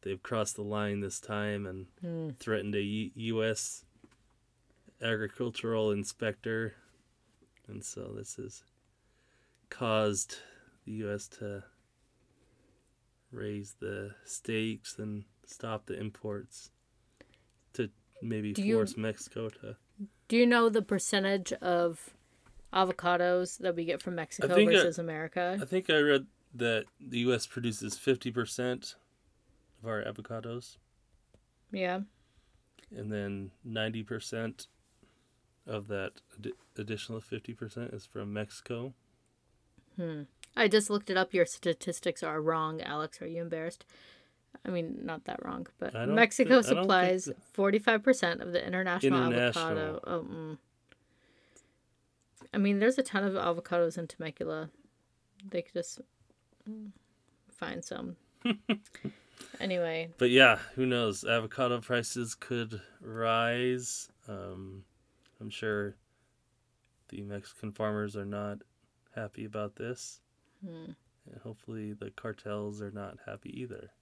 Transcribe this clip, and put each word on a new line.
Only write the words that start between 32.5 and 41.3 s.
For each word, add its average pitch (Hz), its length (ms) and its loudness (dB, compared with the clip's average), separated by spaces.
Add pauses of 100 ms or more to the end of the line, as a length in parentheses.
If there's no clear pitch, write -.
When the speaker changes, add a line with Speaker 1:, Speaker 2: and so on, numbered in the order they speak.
Speaker 1:
And 107 160 -6
then 101 400 -4 (120)
ninety 110 400 -4
percent 113 640 -6 (1000)
of 104 220 -6
that 98 320 -4 (180)
ad-, 117 140 -8 (240)
additional 110 420 -6
fifty 117 340 -10
percent 117 400 -10
is 107 120 -12
from 104 280 -8
Mexico. 117 600 -6 (1040)
Speaker 2:
Hmm. 160 260 -6 (320)
I 220 120 6
just 208 220 6
looked 208 220 0
it 185 60 6
up. 185 180 4